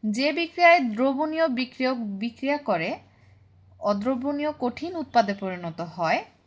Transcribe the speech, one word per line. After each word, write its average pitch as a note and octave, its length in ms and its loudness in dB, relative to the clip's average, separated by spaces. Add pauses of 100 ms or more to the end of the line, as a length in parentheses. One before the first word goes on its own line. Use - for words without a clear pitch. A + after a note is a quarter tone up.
যে B3+ 260 0
বিক্রিয়ায় E4+ 480 6
দ্রবণীয় C#4 680 0
বিক্রিয়ক B3+ 500 -2
বিক্রিয়া A#3 580 -4
করে G#3 420 -2 (800)
অদ্রবণীয় C4+ 800 -2
কঠিন D4 380 -4
উৎপাদে A#3 380 0
পরিণত F3 460 -8
হয় F3 440 -2 (220)